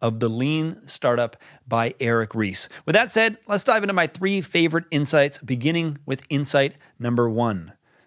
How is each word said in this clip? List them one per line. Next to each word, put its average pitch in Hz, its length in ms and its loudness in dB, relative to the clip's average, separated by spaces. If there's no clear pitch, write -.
of 113 200 -2
The 117 100 0
Lean 151 560 -2
Startup 120 500 -2
by 117 320 -2
Eric 117 380 0
Ries. 101 320 -2
With 160 80 2
that 226 160 2
said, 226 280 2
let's 208 160 0
dive 220 180 2
into 202 100 -2
my 175 140 2
three 190 340 -2
favorite 165 520 0
insights, 143 460 2
beginning 143 680 -2
with 135 240 -6
insight 139 460 0
number 120 280 0
one. 110 440 -2